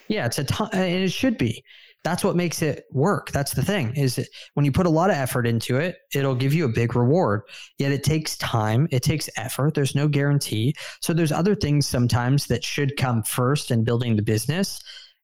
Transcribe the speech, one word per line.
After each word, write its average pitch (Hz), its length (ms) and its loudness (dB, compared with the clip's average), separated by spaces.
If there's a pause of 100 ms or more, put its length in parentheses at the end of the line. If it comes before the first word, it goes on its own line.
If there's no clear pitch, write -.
Yeah, 208 160 0
it's 117 140 -2
a 139 60 -2
ton, - 280 -2
and 185 300 0
it 185 80 0
should 262 260 0
be. - 280 -2 (400)
That's 170 180 -2
what 170 140 2
makes 175 260 -2
it 151 300 -2
work. 160 400 0
That's 139 220 -2
the - 100 -2
thing, 160 320 0
is 135 220 0
it, 123 100 -6 (260)
when 143 100 2
you 143 60 2
put 180 160 2
a 175 40 4
lot 165 200 4
of 175 60 2
effort 127 320 0
into 117 300 0
it, 175 180 -2 (180)
it'll 139 220 0
give 135 180 2
you 165 100 2
a 131 40 0
big 117 260 0
reward. 123 480 2 (360)
Yet 139 120 0
it 139 140 -2
takes 156 320 0
time. 113 560 0
It 127 100 0
takes 156 340 -2
effort. 127 380 -2
There's 139 220 0
no 143 100 2
guarantee. 143 720 0 (260)
So - 100 0
there's 160 200 2
other 190 240 2
things 147 320 2
sometimes 123 580 2
that 120 160 -2
should 139 340 -2
come 120 280 0
first 131 480 -2
in 117 100 2
building 120 320 0
the 104 80 2
business 139 580 -2 (440)